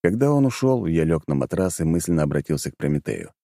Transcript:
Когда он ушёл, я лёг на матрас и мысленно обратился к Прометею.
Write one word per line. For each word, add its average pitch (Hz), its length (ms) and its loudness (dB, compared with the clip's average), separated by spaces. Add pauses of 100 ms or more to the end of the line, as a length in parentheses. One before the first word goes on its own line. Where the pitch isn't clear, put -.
Когда 120 300 2
он 143 140 4
ушёл, 127 400 0
я 82 180 2
лёг 80 240 0
на 73 80 0
матрас 87 440 -2
и 85 40 -2
мысленно 82 400 0
обратился 73 480 -2
к - 60 -20
Прометею. 69 560 -4 (100)